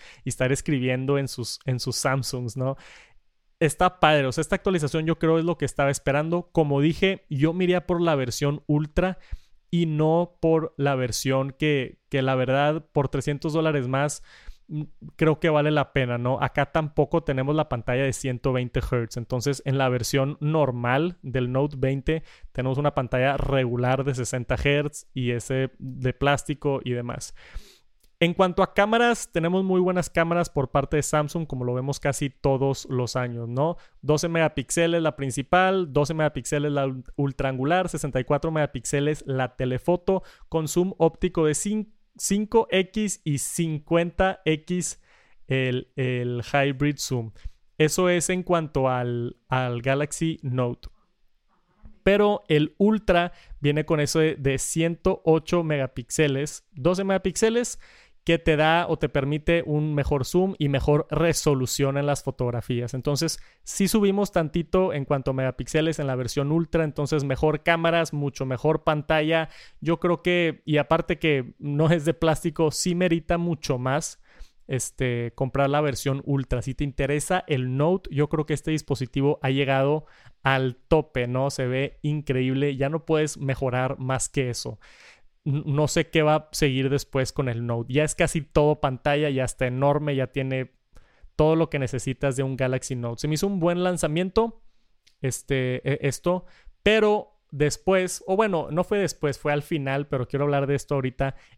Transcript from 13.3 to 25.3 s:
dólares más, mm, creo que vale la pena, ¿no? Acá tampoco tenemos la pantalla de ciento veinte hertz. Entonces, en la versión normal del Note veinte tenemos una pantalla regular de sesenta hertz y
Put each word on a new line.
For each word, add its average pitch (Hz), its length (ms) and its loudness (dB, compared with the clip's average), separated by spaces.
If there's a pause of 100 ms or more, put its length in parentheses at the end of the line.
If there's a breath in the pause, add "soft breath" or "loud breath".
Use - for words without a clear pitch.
dólares 147 380 0
más, 139 340 -2 (460 soft breath)
mm, 151 140 -6 (340)
creo 156 240 2
que 170 80 2
vale 151 220 4
la 147 200 0
pena, 123 260 0
¿no? 123 240 0
Acá 139 300 0
tampoco 156 540 0
tenemos 135 280 0
la 156 140 0
pantalla 127 360 -2
de 135 100 0
ciento 127 400 -2
veinte 123 260 -2
hertz. 120 380 -2
Entonces, 127 480 -2
en 135 120 0
la 131 120 2
versión 135 500 0
normal 143 840 0
del 123 300 -2
Note 143 260 0
veinte 139 460 0 (300 soft breath)
tenemos 131 240 -2
una 147 180 0
pantalla 131 400 0
regular 131 720 0
de 139 100 -2
sesenta 123 400 -4
hertz 147 580 0
y 123 180 -2